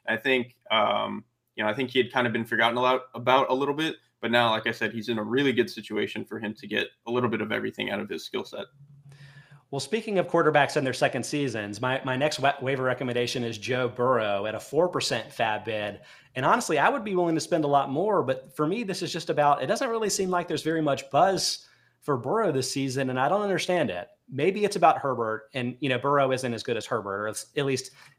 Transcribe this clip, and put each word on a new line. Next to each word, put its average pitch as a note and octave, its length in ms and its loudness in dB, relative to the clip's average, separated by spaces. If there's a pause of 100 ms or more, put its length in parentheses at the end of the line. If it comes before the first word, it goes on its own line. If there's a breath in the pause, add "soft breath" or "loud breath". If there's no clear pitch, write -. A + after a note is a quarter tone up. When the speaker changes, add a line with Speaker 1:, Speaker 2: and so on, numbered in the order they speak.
Speaker 1:
And A2+ 120 -2
I - 20 -10
think, B2+ 360 0 (140)
um, G#2+ 540 0 (320)
you A2+ 60 -4
know, G#2+ 80 0
I G#2+ 40 -4
think C3 160 -2
he C3 100 2
had A#2 120 -2
kind B2 140 2
of A2+ 60 0
been A2+ 120 -2
forgotten A#2 320 2
a B2 60 0
lot B2+ 200 2 (120)
about B2+ 340 4
a B2+ 60 2
little C#3 200 0
bit, D#3 220 -2 (240)
but A#2 120 -2
now, A#2 180 6
like A2 160 0
I A2+ 60 0
said, G#2+ 200 -4
he's A2 160 -6
in A#2 100 -2
a G#2+ 40 -2
really C3 300 2
good A2 180 2
situation G#2 540 -6
for A2 160 -10
him G#2+ 140 -6
to - 120 -16
get G#2 220 -2 (180)
a A#2 60 -6
little B2 160 2
bit G#2+ 140 -2
of G#2+ 100 -4
everything G#2+ 380 -4
out G2+ 100 -4
of G#2 80 -10
his E2 160 -8
skill - 200 -6
set. - 200 -12 (1080 loud breath)
Speaker 2:
Well, C#3 80 -6
speaking A3 400 -2
of E3+ 100 2
quarterbacks D3 480 4
in D3 60 2
their C3 100 0
second C3 320 0
seasons, A2 560 -4
my, C3 240 0
my C3 120 -2
next D3 240 0
wa-, C#3 200 2
waiver B2+ 220 -2
recommendation B2 640 -2
is A2+ 120 -6
Joe B2 320 -2
Burrow A2 580 0
at G#2+ 80 -4
a G#2 60 -8
four E3 280 2
percent C3 440 -2
fab G#2+ 320 0
bid. G#2 360 -4 (340 loud breath)
And C3 100 -2
honestly, F3+ 340 4
I D#3+ 100 4
would B3 160 0
be G#3 100 -4
willing E3+ 220 2
to D3 40 0
spend D#3+ 240 0
a C#3+ 40 0
lot C#3+ 200 4
more, E3+ 360 0
but - 320 -4
for D3+ 100 0
me, G#3 160 -2
this F#3 200 -6
is D#3+ 100 -6
just E3 180 -6
about, C#3+ 320 4
it C3 40 -2
doesn't A#3 240 0
really A3 200 -2
seem F#3+ 200 0
like F3 180 0
there's D3+ 140 -2
very D#3+ 200 0
much C#3 280 0
buzz F3+ 580 2 (320 soft breath)
for C#3 160 -2
Burrow E3 340 0
this C3 200 -2
season, C3+ 400 -2
and B2+ 100 -2
I C3+ 80 2
don't G3+ 140 2
understand F3+ 480 0
it. F2+ 180 -8 (200)
Maybe F#3+ 360 0
it's G3+ 120 -2
about D#3+ 220 6
Herbert, A#2 560 -4
and, B2 240 -4
you C#3+ 100 -2
know, B2+ 100 2
Burrow C#3 340 4
isn't A#2+ 220 -2
as G#2+ 100 -8
good A#2+ 120 -2
as G#2+ 100 -6
Herbert, G2+ 400 -4
or - 20 -4
at - 380 -6
least C3 260 -4 (260 soft breath)